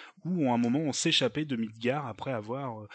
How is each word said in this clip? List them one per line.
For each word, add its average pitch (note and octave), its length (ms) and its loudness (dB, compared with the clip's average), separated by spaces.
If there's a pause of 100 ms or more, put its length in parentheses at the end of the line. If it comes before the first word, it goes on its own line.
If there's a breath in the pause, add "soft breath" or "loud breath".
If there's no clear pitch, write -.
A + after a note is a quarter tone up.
(240 loud breath)
où D#3+ 280 2
à - 20 6
un A#2 60 6
moment A#2+ 200 4
on D#3 120 0
s'échappait D3 540 2
de C3+ 100 -2
Midgar A2+ 500 -2
après A#2+ 260 -6
avoir, A#2 500 -6
euh, G#2 140 -14